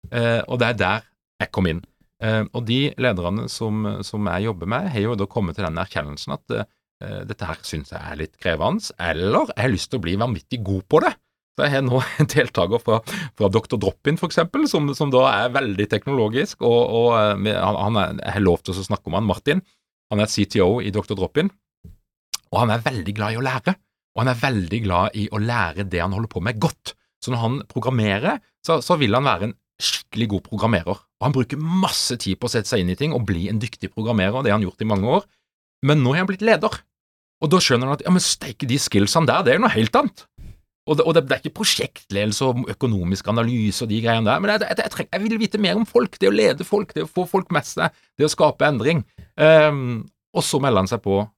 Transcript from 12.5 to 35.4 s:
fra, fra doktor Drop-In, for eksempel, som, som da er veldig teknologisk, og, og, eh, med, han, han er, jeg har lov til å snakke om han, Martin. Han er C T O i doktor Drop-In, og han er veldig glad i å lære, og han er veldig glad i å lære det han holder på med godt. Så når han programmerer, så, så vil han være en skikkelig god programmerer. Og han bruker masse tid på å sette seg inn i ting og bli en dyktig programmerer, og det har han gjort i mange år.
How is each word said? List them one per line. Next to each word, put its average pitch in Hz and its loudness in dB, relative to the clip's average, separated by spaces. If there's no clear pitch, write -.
fra, 113 0
fra 101 2
doktor 110 0
Drop-In, 139 0
for 170 -4
eksempel, 262 0
som, 147 0
som 143 0
da 127 6
er 123 0
veldig 110 -2
teknologisk, 117 -2
og, 117 6
og, 117 2
eh, 104 2
med, 101 0
han, 98 0
han 113 2
er, 92 -2
jeg - -4
har 98 4
lov 85 4
til 92 -6
å 95 -8
snakke - -6
om 90 0
han, 110 0
Martin. 143 0
Han 104 2
er 107 -2
C 101 0
T 101 2
O 98 4
i 98 -6
doktor 101 -4
Drop-In, 151 0
og 110 2
han 113 2
er 113 -2
veldig 113 -4
glad 110 -4
i 117 -4
å 135 -2
lære, 131 -2
og - -6
han 120 2
er 123 0
veldig 107 -2
glad 92 0
i 104 -4
å 104 -4
lære 101 -2
det 85 -2
han 98 -2
holder 110 -4
på - -4
med 110 -4
godt. - -4
Så 123 -6
når 123 -2
han 117 -2
programmerer, 123 0
så, 160 0
så 175 2
vil 113 4
han 135 2
være 104 0
en - -6
skikkelig - -4
god 92 -2
programmerer. 101 0
Og - -12
han 131 2
bruker 131 -2
masse 170 0
tid - -2
på 120 -4
å - -6
sette 113 -2
seg 104 0
inn 90 0
i 90 -2
ting 151 -2
og 123 -2
bli 87 0
en 104 -2
dyktig - -8
programmerer, 110 0
og 135 -4
det 110 2
har 107 2
han 104 0
gjort - -6
i 110 -2
mange 101 0
år. 165 2